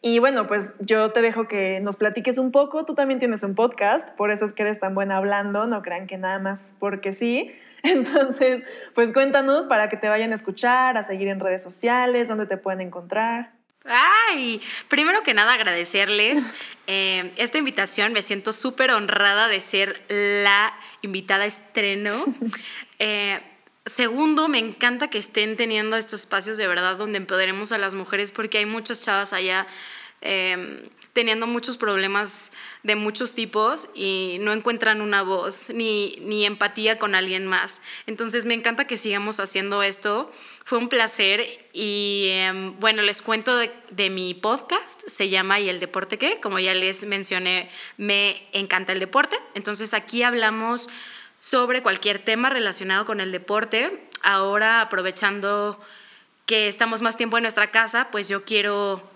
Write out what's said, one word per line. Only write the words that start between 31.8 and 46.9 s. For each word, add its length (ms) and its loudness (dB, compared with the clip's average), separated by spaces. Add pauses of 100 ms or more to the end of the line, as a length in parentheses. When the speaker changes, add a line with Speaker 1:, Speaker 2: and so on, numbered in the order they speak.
Speaker 2:
de 120 2
muchos 380 -4
tipos 600 0
y 460 -4
no 120 0
encuentran 480 0
una 220 2
voz 480 -4
ni, 520 -2
ni 240 0
empatía 520 0
con 180 0
alguien 300 0
más. 360 -2 (240)
Entonces, 400 -4
me 80 2
encanta 320 -2
que 100 -6
sigamos 440 -4
haciendo 420 -2
esto. 500 -2 (320)
Fue 140 0
un 100 -2
placer 560 2 (280)
y, 580 -2
em, 500 -2
bueno, 220 2
les 200 0
cuento 340 0
de, 140 0 (200)
de 180 -2
mi 260 -4
podcast. 760 -4
Se 200 -4
llama 320 2
¿Y 80 0
el 120 -4
deporte 360 -6
qué? 240 -2
Como 200 -4
ya 140 2
les 300 -2